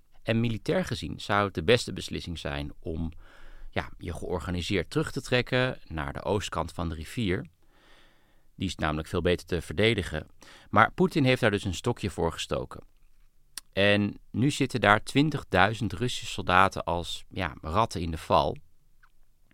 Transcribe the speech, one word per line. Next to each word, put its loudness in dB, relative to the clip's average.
En 0
militair 0
gezien -6
zou 2
het -4
de -4
beste 2
beslissing -8
zijn -6
om, -4
ja, -6
je -8
georganiseerd -2
terug -2
te -6
trekken 0
naar -6
de -8
oostkant -2
van -4
de -6
rivier. -2
Die -4
is -4
namelijk -2
veel -2
beter 2
te -2
verdedigen. 0
Maar 6
Poetin 2
heeft 4
daar 6
dus 0
een -2
stokje -2
voor 0
gestoken. -6
En 4
nu 2
zitten 0
daar 6
twintigduizend 2
Russische -4
soldaten 4
als, -4
ja, -6
ratten 0
in -4
de -6
val. 2